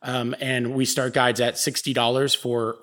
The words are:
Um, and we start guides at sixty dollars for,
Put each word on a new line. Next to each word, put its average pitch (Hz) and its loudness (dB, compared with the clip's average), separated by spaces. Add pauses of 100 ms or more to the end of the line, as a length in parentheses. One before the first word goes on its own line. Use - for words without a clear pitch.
Um, 123 -4
and 127 -2
we 131 2
start 127 0
guides 123 4
at 120 0
sixty - -2
dollars 131 2
for, 120 -2